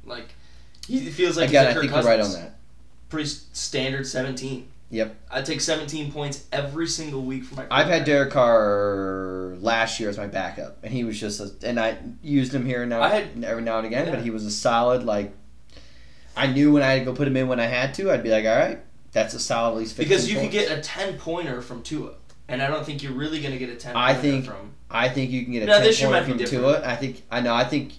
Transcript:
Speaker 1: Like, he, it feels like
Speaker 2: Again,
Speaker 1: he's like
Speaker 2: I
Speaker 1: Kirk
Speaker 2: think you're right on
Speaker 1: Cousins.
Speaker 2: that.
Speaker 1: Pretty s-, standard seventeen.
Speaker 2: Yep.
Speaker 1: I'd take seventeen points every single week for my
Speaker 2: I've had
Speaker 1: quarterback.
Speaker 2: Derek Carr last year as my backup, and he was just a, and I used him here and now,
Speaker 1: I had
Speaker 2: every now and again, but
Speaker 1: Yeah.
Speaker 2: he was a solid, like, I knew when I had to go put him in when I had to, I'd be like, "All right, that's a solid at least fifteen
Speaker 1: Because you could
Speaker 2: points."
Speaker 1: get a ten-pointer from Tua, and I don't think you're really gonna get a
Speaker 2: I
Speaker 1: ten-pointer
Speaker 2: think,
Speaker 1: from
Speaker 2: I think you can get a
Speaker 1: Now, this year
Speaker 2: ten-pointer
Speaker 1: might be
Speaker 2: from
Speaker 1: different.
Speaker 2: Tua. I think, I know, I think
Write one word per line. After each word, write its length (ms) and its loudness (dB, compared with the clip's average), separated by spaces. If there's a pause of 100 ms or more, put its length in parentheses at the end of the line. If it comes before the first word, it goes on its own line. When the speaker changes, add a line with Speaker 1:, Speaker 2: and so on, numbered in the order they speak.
Speaker 1:
Like, 300 -14 (540)
he, 200 -2
it 60 -8
feels 240 2
like 120 4
Speaker 2:
Again, 180 8
Speaker 1:
he's 0 -
like 40 4
Speaker 2:
I 20 2
Speaker 1:
Kirk 80 2 (100)
Speaker 2:
think 20 -4
you're 180 6
right 80 6
on 60 2
Speaker 1:
Cousins. 180 -6
Speaker 2:
that. 140 -14 (520)
Speaker 1:
Pretty 200 -4
s-, 240 -10
standard 540 -4
seventeen. 640 -4 (200)
Speaker 2:
Yep. 260 -2 (140)
Speaker 1:
I'd 160 -4
take 160 -4
seventeen 500 -2
points 400 -6
every 360 -4
single 340 -6
week 220 -4
for 120 -14
my 80 -8
Speaker 2:
I've 240 4
had 180 2
Speaker 1:
quarterback. 0 -
Speaker 2:
Derek 260 4
Carr 1300 2
last 400 0
year 100 -2
as 80 -6
my 100 -6
backup, 560 -6
and 100 -8
he 100 -2
was 160 -4
just 200 -6
a, 120 -10 (160)
and 120 0
I 180 0 (260)
used 300 2
him 120 0
here 160 -2
and 80 -4
now, 120 0
Speaker 1:
I 80 4
had 340 0
Speaker 2:
every 200 -4
now 140 0
and 100 -2
again, 220 -2
but 100 -2
Speaker 1:
Yeah. 40 -6
Speaker 2:
he 80 -2
was 140 -6
a 60 -4
solid, 520 4
like, 300 -2 (1040)
I 100 2
knew 240 6
when 120 8
I 80 4
had 80 4
to 60 -2
go 80 -2
put 140 0
him 100 2
in 100 2
when 120 2
I 60 2
had 300 -2
to, 160 0
I'd 120 2
be 60 -2
like, 160 4
"All 120 4
right, 220 2 (320)
that's 220 2
a 60 -8
solid 340 2
at 40 -2
least 180 -6
fifteen 140 0
Speaker 1:
Because 200 4
you 60 0
could 160 0
Speaker 2:
points." 180 0
Speaker 1:
get 80 -2
a 40 -6
ten-pointer 800 -6
from 200 -12
Tua, 300 -8 (360)
and 140 -4
I 60 0
don't 180 -2
think 160 -8
you're 120 -8
really 280 -4
gonna 160 -6
get 120 -6
a 40 -10
Speaker 2:
I 400 2
Speaker 1:
ten-pointer 80 2
Speaker 2:
think, 240 2
Speaker 1:
from 260 -12 (200)
Speaker 2:
I 180 2
think 220 -2
you 120 -2
can 100 -6
get 100 -2
a 20 0
Speaker 1:
Now, 140 8
this 200 6
year 120 4
Speaker 2:
ten-pointer 0 -
Speaker 1:
might 140 4
be 200 0
Speaker 2:
from 140 0
Speaker 1:
different. 240 4
Speaker 2:
Tua. 80 -2
I 40 -2
think, 360 -8
I 100 -2
know, 140 2
I 80 4
think 360 -2